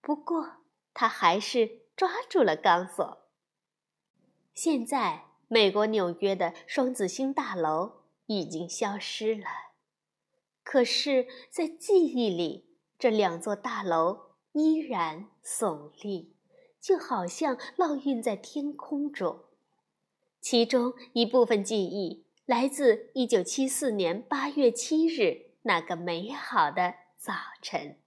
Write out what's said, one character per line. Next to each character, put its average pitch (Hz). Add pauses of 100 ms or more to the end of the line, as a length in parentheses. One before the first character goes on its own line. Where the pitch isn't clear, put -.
不 294
过 320 (320)
他 226
还 185
是 220 (120)
抓 370 (180)
住 339
了 165
钢 180
索。 - (1300)
现 277
在 214 (220)
美 220
国 208
纽 208 (100)
约 196
的 180 (120)
双 254
子 202
星 269
大 226
楼 165 (220)
已 196
经 170
消 202
失 220
了， 208 (1160)
可 254
是 254 (240)
在 330
记 349
忆 240
里， 170 (220)
这 247
两 185
座 208
大 208
楼 170 (160)
依 311
然 190 (160)
耸 151 (100)
立， 196 (440)
就 370
好 196
像 262 (200)
烙 311
印 262
在 226
天 285
空 294
中。 180 (960)
其 233
中 247 (180)
一 233
部 240
分 220
记 202
忆 180 (180)
来 254
自 262
一 254
九 208
七 262
四 262
年 190
八 277
月 285
七 311
日 240 (100)
那 180
个 170
美 175
好 185
的 180 (220)
早 - (300)
晨 147